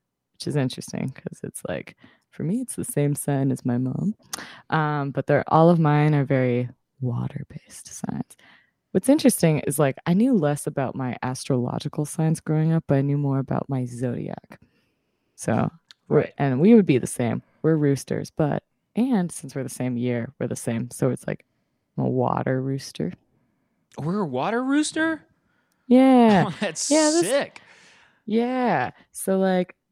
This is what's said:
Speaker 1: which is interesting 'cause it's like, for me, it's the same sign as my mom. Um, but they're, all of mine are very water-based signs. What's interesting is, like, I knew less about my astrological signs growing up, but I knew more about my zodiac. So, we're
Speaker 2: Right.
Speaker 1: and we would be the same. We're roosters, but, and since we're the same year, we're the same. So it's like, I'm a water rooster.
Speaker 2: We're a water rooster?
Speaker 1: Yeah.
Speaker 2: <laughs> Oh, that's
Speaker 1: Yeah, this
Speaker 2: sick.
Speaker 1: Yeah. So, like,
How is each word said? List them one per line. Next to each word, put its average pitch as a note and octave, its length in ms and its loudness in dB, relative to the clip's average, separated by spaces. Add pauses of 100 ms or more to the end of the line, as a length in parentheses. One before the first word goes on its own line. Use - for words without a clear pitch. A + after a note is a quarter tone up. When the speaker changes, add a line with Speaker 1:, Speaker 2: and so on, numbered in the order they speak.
(340)
Speaker 1:
which - 140 -14
is C3+ 100 -4
interesting - 540 -4
'cause - 320 -14
it's - 260 -12
like, - 260 -10 (360)
for - 120 -10
me, G3 180 -4
it's B3 140 -12
the - 100 -6
same C#3+ 300 -2
sign C#3 360 -2
as B2 140 -6
my A#2+ 140 -2
mom. D3 360 -4 (560)
Um, D3 400 -2
but - 160 -6
they're, D3 220 2
all D#3+ 200 6
of F3 100 4
mine D3+ 360 4
are C#3 100 2
very B2 440 0 (320)
water-based B2 880 -8
signs. - 480 -12 (560)
What's - 180 2
interesting A#3 520 4
is, - 180 -4
like, C#3 180 2 (100)
I E3+ 80 2
knew B3 180 4
less D3 340 2
about C#3 280 -4
my B2+ 280 -6
astrological B2+ 840 -4
signs D#3+ 360 -2
growing D#3 320 0
up, D#3+ 140 0
but C#3+ 120 2
I - 40 2
knew C#3+ 160 0
more C#3 200 0
about C3 300 -4
my C3 160 -4
zodiac. A#2+ 760 -8 (760)
So, A2+ 360 -2 (380)
we're D3 100 4
Speaker 2:
Right. - 180 -2
Speaker 1:
and C3 240 0
we G#3 140 8
would G#3 120 8
be C#3 120 4
the - 80 -4
same. A#2 340 -2 (220)
We're D#3+ 140 2
roosters, C#3 540 -2
but, - 320 -2 (320)
and G#3 360 0
since - 240 -14
we're C#3 80 -6
the C3 60 -8
same B2+ 280 -4
year, A#2+ 420 -4
we're B2 80 -4
the A#2+ 100 -8
same. A#2+ 340 -6
So - 200 0
it's - 160 -8
like, - 180 -8 (520)
I'm C3+ 80 -2
a B2+ 40 -2
water B2+ 520 -2
rooster. C3+ 520 -6 (840)
Speaker 2:
We're F3 220 -4
a F3+ 60 -2
water E3 360 -4
rooster? D4+ 600 -2 (640)
Speaker 1:
Yeah. B3 600 6
Speaker 2:
<laughs> - 0 -
Oh, E3 120 -6
that's E3+ 300 -4
Speaker 1:
Yeah, D4+ 220 4
this E4 180 2
Speaker 2:
sick. - 320 -4 (640)
Speaker 1:
Yeah. A3+ 680 0 (200)
So, - 280 -2
like, F#3 360 0 (160)